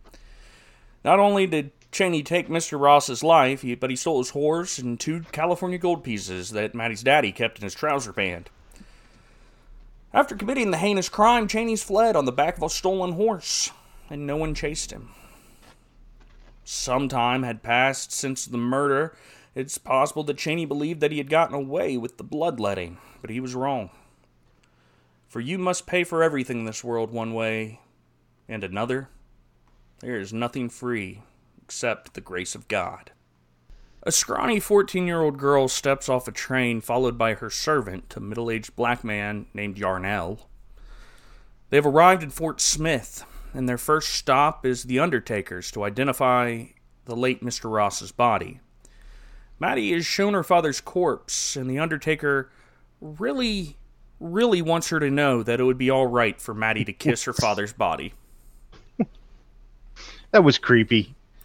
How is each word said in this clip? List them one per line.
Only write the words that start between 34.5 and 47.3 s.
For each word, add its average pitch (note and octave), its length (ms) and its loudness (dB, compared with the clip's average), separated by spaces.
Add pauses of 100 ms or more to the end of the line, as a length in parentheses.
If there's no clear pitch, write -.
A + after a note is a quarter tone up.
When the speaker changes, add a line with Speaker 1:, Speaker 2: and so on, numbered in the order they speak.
Speaker 1:
fourteen-year-old F3 800 2
girl C#3 300 4
steps - 380 -2
off B2+ 220 0
a A2 40 -10
train, A#2+ 500 -2
followed B2 340 0
by A2+ 160 2
her G#2 160 -6
servant, G#2 680 -2
a G#2+ 60 -10
middle-aged A2+ 560 -6
black A#2+ 260 0
man G#2 520 -6
named G2+ 240 -8
Yarnell. F#2+ 720 -4 (1200)
They C#3 80 6
have D3 80 4
arrived E3 360 8
in D3 60 -10
Fort D#3+ 320 -6
Smith. D3+ 640 -2 (300)
And B2+ 140 -2
their B2 100 -2
first D3+ 360 0
stop D3 520 2
is B2 180 -2
the B2+ 140 -2
Undertaker's A2+ 760 -2
to G#2 120 -6
identify B2 800 0 (420)
the A#2 100 -8
late B2+ 260 -2